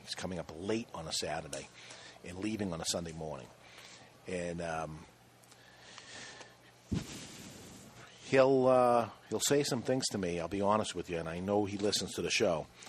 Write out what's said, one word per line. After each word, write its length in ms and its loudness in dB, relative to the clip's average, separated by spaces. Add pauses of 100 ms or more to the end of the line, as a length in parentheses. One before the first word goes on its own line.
He's 120 -8
coming 220 -6
up 200 -8
late 360 -2
on 120 -10
a 60 -8
Saturday 560 -6 (580)
and 120 -12
leaving 340 -2
on 80 -6
a 60 -6
Sunday 260 -2
morning. 340 -8 (800)
And, 340 -4
um, 460 -6 (3250)
he'll, 420 6
uh, 420 6 (200)
he'll 120 -2
say 220 4
some 200 0
things 260 2
to 100 -2
me, 220 0
I'll 80 -2
be 120 -2
honest 340 4
with 160 -6
you, 80 -2
and 100 -4
I 120 -4
know 240 2
he 140 -4
listens 360 0
to 80 -4
the 80 0
show, 360 4 (220)